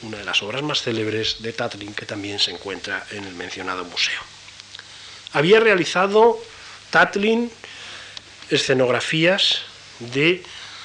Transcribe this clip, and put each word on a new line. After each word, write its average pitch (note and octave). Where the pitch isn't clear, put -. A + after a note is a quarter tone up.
una G#2+
de G2+
las F2+
obras A2+
más D3
célebres A2
de A2+
Tatlin, G#2
que -
también G2+
se G2+
encuentra F#2
en G2+
el F#2+
mencionado F#2
museo. -
Había F3
realizado G#3
Tatlin G#3
escenografías C#3
de C#3+